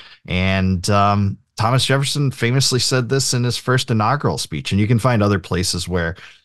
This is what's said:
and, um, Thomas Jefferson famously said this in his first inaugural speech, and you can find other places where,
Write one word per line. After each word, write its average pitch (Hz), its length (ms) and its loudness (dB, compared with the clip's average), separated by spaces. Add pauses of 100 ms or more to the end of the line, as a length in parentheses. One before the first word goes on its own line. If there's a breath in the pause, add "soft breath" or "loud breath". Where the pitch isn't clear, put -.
(260 loud breath)
and, 92 640 0
um, 101 480 2 (180)
Thomas 120 300 0
Jefferson 139 440 0
famously 127 480 0
said 123 300 0
this 135 240 -2
in 123 100 0
his 123 140 -2
first 127 340 -2
inaugural 110 460 0
speech, - 360 -6
and 98 80 2
you 107 60 2
can 117 120 4
find 113 240 2
other 101 160 2
places 87 500 -4
where, 85 260 -2 (300 loud breath)